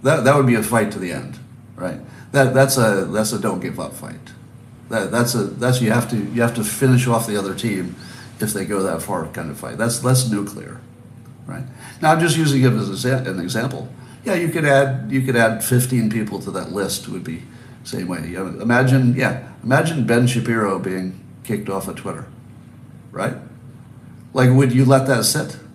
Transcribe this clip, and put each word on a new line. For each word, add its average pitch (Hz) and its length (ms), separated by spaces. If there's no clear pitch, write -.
That, 135 220
that 135 120
would 139 100
be 120 80
a 107 80
fight 107 300
to 101 60
the 90 140
end, - 260
right? - 180
That, 135 220
that's 135 220
a, 101 300
that's 107 260
a 107 80
don't 95 200
give 87 200
up - 140
fight. - 200
That, 104 200
that's 120 240
a, 107 100
that's, 120 360
you 110 100
have 120 200
to, 120 60
you 107 260
have 117 140
to 107 80
finish 127 420
off 113 200
the 107 100
other 95 180
team 92 420
if 107 140
they 95 120
go 98 180
that 82 200
far 87 260
kind 80 220
of 69 80
fight. 60 200
That's, 117 220
that's 127 300
nuclear, - 500
right? - 180
Now, 160 100
I'm 165 80
just 165 160
using 143 240
him 123 180
as 104 100
a 95 100
sa-, 127 320
an 92 100
example. 113 480
Yeah, 202 100
you 170 160
could 160 160
add, 131 440
you 131 120
could 127 140
add 113 280
fifteen 120 460
people 104 300
to 95 100
that 90 220
list 98 360
would 90 160
be 82 180
same 92 220
way. 85 220
You 92 160
know, 90 160
imagine, 123 540
yeah, 123 340
imagine 147 420
Ben 120 200
Shapiro 113 520
being 92 400
kicked 101 280
off 98 180
of - 80
Twitter, 82 300
right? - 260
Like, 127 160
would 127 220
you 131 120
let 131 220
that 131 180
sit? - 320